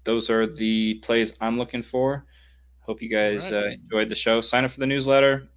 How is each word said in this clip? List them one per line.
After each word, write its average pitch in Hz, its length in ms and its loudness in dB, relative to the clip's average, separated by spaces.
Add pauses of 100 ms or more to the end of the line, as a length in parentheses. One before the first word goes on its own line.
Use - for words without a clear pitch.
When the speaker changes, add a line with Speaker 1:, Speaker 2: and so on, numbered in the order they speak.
Speaker 1:
those 113 260 0
are 113 180 2
the 110 480 -2
plays 113 460 0
I'm 117 160 -2
looking 120 260 -6
for. 135 420 -2 (540)
Hope - 220 -10
you 113 80 -10
guys, 107 420 0
Speaker 2:
All 104 100 0
right. 104 60 -2
Speaker 1:
uh, 101 60 -8
enjoyed 107 360 -2
the 110 60 -6
show. 113 260 2
Sign 123 240 2
up 127 60 -4
for 131 80 -12
the 135 80 -2
newsletter, 135 680 2